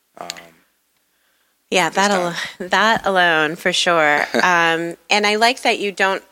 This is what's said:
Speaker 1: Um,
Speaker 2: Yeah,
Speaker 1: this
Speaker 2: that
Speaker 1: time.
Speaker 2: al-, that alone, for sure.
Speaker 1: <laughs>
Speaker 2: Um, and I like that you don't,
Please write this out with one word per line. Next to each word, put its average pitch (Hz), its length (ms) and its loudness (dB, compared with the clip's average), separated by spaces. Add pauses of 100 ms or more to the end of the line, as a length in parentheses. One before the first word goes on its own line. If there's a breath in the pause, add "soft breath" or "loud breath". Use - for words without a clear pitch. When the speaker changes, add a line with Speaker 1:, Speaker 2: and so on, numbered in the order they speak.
(160)
Speaker 1:
Um, 87 120 -14 (1400)
Speaker 2:
Yeah, 175 200 0
Speaker 1:
this 151 80 -8
Speaker 2:
that 196 160 2
Speaker 1:
time. 175 240 -2 (240 loud breath)
Speaker 2:
al-, 180 80 -12
that 208 380 2
alone, 170 500 2
for 180 160 -2
sure. 156 580 2
Speaker 1:
<laughs> - 40 -4
Speaker 2:
Um, 170 640 0 (140)
and 208 160 0
I 208 80 0
like 233 280 0
that 233 180 0
you 202 100 -4
don't, 190 420 -2